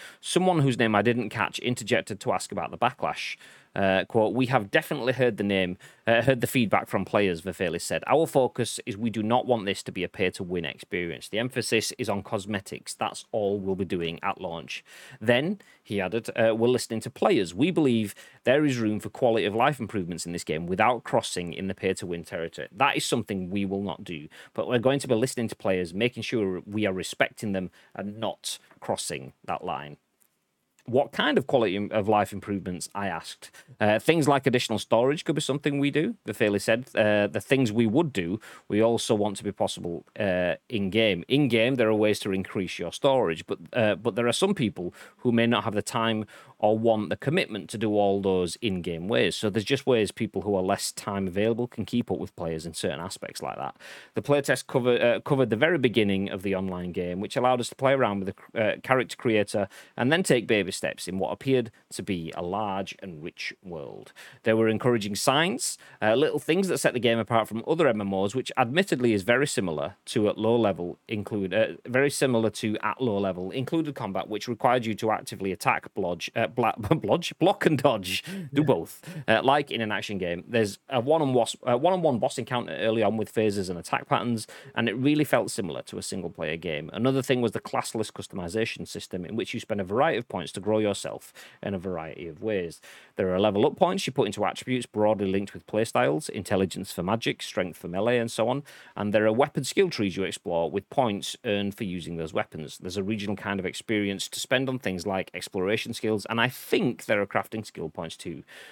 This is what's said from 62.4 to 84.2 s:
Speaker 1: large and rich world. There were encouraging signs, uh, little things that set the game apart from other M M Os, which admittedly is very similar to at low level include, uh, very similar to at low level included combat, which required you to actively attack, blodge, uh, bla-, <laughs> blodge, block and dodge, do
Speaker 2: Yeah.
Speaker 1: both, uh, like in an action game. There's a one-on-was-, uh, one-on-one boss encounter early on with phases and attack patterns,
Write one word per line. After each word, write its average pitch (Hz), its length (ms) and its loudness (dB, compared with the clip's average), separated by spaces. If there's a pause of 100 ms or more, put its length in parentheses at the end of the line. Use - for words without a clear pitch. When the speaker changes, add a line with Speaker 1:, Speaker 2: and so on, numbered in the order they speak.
Speaker 1:
large 98 600 -4
and 82 220 -12
rich - 300 -10 (100)
world. 67 480 -12 (320)
There 113 140 4
were 113 100 6
encouraging 107 480 2
signs, 156 600 2 (240)
uh, 110 140 4
little 143 240 2
things 185 280 2
that 139 120 0
set 107 140 2
the 123 60 -2
game 117 200 4
apart 110 280 2
from 110 200 -6
other 160 200 4
M 107 140 2
M 98 120 -2
Os, 98 200 0
which 123 240 -4
admittedly 127 560 2
is 98 100 2
very 120 240 4
similar 80 480 -2 (100)
to 104 240 2
at - 80 -2
low 110 180 2
level 87 420 0 (100)
include, 101 460 -4
uh, 95 220 2 (100)
very 131 240 2
similar 117 400 2
to 107 320 -2
at 107 200 -2
low 107 160 2
level 92 340 -2
included 143 440 -2
combat, 98 340 -6
which 104 180 -6
required 120 380 2
you 113 100 -2
to 110 160 -2
actively 95 400 -4
attack, 92 420 -2
blodge, 87 420 -4
uh, 113 120 2
bla-, 113 300 0
<laughs> - 0 -
blodge, 127 640 0
block 190 260 2
and 156 160 4
dodge, 101 420 2 (300)
do 143 80 4
Speaker 2:
Yeah. 156 40 2
Speaker 1:
both, 95 360 0 (280)
uh, 110 140 6
like 143 280 2
in 110 80 -2
an 107 140 -2
action 101 240 -4
game. 87 280 -4
There's 110 320 2 (120)
a 127 100 0
one-on-was-, 131 640 2
uh, 123 140 4
one-on-one 160 420 2
boss - 180 -2
encounter 113 360 -4
early 110 280 2
on 107 140 4
with 107 140 -2
phases 101 400 0
and 87 100 -6
attack - 300 -4
patterns, 117 360 0 (300)